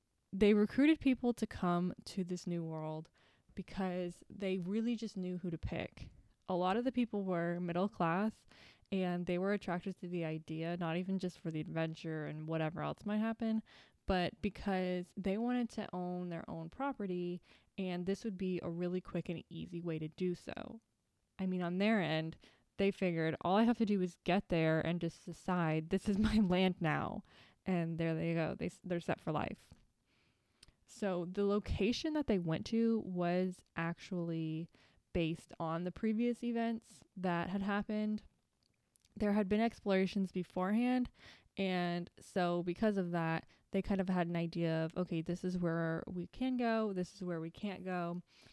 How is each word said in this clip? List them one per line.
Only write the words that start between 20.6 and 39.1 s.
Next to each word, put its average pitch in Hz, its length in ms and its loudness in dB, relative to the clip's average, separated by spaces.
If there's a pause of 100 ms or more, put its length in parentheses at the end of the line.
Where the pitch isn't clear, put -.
I 190 80 0
mean, 180 160 4
on 175 160 2
their 208 240 8
end, 160 340 2 (440)
they 196 120 8
figured, 165 500 2
"All 185 160 6
I 226 80 8
have 233 120 4
to 226 80 4
do 196 160 2
is 175 220 -2
get 190 260 2
there 160 320 4
and 170 180 0
just 165 260 -6
decide, 160 640 0
'This 190 200 0
is 196 80 2
my 214 220 4
<laughs> - 0 -
land 180 400 6
now.'" 151 440 -2 (420)
And 165 340 0
there 165 160 0
they 165 180 0
go. 165 240 0
They 175 100 -4
s-, - 160 -8
they're 175 160 -2
set - 200 -2
for - 120 -4
life. - 280 -4 (1300)
So 180 440 -2
the 202 140 0
location 220 680 0
that 302 120 0
they 196 140 2
went 170 280 -2
to 226 380 2
was 180 560 0 (140)
actually 165 920 -4 (440)
based 165 460 -2
on 165 240 -2
the 180 80 -4
previous 226 520 0
events 233 580 -4 (140)
that 175 340 -2
had 196 120 -2
happened. 214 600 -2 (920)